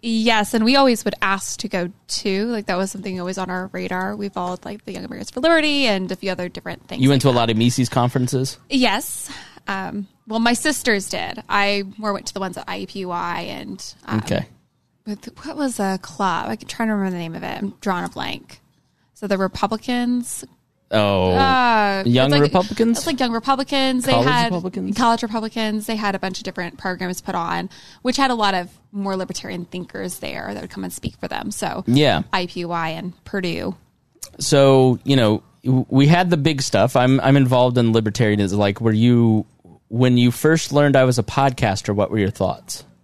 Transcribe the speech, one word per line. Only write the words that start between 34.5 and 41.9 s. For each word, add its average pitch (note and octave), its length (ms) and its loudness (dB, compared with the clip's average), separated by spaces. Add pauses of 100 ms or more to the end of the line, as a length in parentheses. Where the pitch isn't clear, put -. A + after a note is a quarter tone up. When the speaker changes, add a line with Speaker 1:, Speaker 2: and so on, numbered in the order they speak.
Speaker 2:
you C#3 120 2
know, A2 260 2 (220)
w-, B2+ 240 2
we C#3 200 6
had F3 220 4
the F3 60 4
big D3 240 0
stuff. A2+ 360 2
I'm, B2+ 240 4
I'm C3+ 160 4
involved B2+ 420 4
in A#2 160 4
libertarianism. G#2 640 2
Like, G2+ 220 2
were A2+ 120 2
you, A2+ 540 4 (420)
when B2 300 2
you B2 120 4
first D#3 420 2
learned C#3+ 240 4
I C3 80 8
was B2 140 2
a A#2 40 0
podcaster, A#2+ 720 0